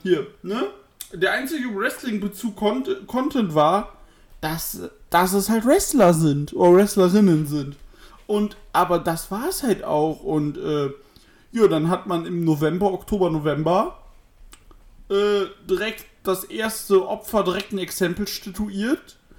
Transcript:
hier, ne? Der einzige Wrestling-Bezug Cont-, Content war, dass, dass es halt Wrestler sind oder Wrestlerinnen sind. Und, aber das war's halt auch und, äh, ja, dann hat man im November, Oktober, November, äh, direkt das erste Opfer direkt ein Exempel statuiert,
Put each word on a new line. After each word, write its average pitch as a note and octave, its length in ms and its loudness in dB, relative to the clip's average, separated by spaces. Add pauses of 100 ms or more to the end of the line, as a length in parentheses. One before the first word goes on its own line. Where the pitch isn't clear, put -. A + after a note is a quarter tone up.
hier, F3 240 0 (160)
ne? A#3 260 -4 (460)
Der F3 180 -2
einzige C4 420 -6
Wrestling-Bezug G#3+ 840 -6
Cont-, C4 500 -4
Content B3 480 -2
war, D#3+ 420 2 (440)
dass, D#3+ 400 -8 (300)
dass F3+ 220 2
es G3 160 0
halt A3 180 2
Wrestler B3+ 480 4
sind D3 400 0
oder F3+ 220 8
Wrestlerinnen F#3 720 4
sind. C#3+ 300 -6 (500)
Und, G#3 300 -2 (160)
aber E3+ 260 2
das E3 320 -4
war's C4 320 -6
halt A#3 220 0
auch D3+ 380 -2
und, D3 360 -2
äh, D3 320 -2 (600)
ja, A3 160 4
dann D#3+ 220 2
hat F#3 160 -2
man E3+ 180 -2
im E3+ 200 -4
November, D#3+ 480 0
Oktober, F#3 380 -2
November, D#3+ 680 -2 (1120)
äh, G3+ 340 2 (240)
direkt G#3 380 -4 (160)
das F#3 220 -2
erste G#3+ 600 0
Opfer G3+ 380 -2
direkt F#3 280 -4
ein G3+ 60 -4
Exempel F3+ 480 -4
statuiert, G#3 920 -6 (200)